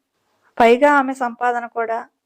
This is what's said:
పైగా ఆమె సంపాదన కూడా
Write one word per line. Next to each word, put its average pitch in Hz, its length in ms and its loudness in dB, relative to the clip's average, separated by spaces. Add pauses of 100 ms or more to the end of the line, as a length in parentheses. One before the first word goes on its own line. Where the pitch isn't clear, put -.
(580)
పైగా 247 340 4
ఆమె 269 220 0
సంపాదన 240 520 -6
కూడా 233 340 -8 (260)